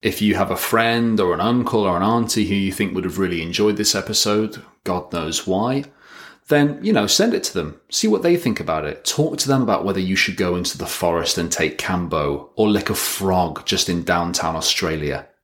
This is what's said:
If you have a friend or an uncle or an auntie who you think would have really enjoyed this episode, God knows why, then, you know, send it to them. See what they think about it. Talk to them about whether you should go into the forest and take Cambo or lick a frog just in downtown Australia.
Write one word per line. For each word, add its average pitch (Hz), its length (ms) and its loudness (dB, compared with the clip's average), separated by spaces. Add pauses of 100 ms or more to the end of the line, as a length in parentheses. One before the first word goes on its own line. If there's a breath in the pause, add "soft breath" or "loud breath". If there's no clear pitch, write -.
If 104 180 -2
you 104 140 4
have 95 160 0
a 90 60 -2
friend 117 640 2
or 90 120 2
an 82 80 -2
uncle 117 420 2
or 92 140 2
an 87 60 2
auntie 110 460 2
who 98 80 0
you 98 160 0
think 95 200 -2
would 90 120 -4
have 90 160 -4
really 87 200 0
enjoyed 98 360 2
this 104 180 0
episode, 104 680 0 (220)
God 90 300 -4
knows 82 340 -4
why, 120 380 0 (640 loud breath)
then, 147 340 2
you 214 100 2
know, 107 140 4
send 226 260 2
it - 120 -2
to - 100 -6
them. 78 220 -4 (140)
See - 180 0
what 208 140 2
they 175 140 4
think 131 220 -2
about 78 260 -2
it. - 200 -8
Talk - 340 0
to - 80 -2
them 135 160 2
about 107 220 2
whether 95 160 0
you 92 160 0
should 92 200 0
go 90 200 0
into 87 200 -4
the - 100 -6
forest 85 520 0
and 85 140 -2
take - 260 -2
Cambo 78 800 -2
or 107 120 4
lick 101 220 2
a 101 60 0
frog 90 680 0
just - 240 0
in 87 140 -2
downtown 85 540 -2
Australia. 76 720 -2 (160)